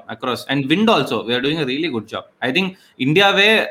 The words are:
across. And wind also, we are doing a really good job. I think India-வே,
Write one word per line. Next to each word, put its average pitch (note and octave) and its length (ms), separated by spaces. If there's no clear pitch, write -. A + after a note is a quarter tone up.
across. A#2 420
And C#3 120
wind G#3 180
also, C#3 280
we A#2 80
are B2 120
doing D#3+ 120
a D3+ 60
really C#3+ 240
good A2+ 180
job. G2 180
I B2 120
think F#3+ 140
India-வே, F#3+ 500